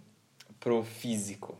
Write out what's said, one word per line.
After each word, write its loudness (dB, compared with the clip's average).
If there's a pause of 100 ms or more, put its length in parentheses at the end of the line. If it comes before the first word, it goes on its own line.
(580)
pro 4
físico, -4